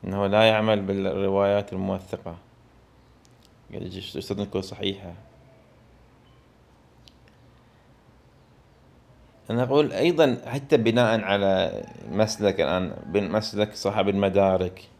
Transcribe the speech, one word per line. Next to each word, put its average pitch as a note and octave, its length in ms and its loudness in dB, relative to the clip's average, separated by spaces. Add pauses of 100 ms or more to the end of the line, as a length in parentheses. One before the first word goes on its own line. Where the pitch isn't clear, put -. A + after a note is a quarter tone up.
أنه G2 220 -2
لا G#2 160 4
يعمل G#2+ 400 4
بالروايات G2 880 0
الموثقة. F#2+ 640 -8 (1300)
يعني - 160 -10
يش-، F#2+ 300 -12
يشترط G2+ 240 -8
أن G2+ 100 -6
تكون G2 120 -4
صحيحة. G2 500 -8 (4000)
أنا A#2+ 120 0
أقول C3+ 300 2
أيضا D3+ 540 2
حتى C#3+ 300 0
بناء A2+ 440 4
على F#2+ 600 2 (280)
مسلك G2+ 500 0
الآن، F2 360 0 (100)
بن-، F2+ 260 -2
مسلك G#2+ 420 -2
صاحب G2+ 340 0
المدارك. G2 800 2 (120)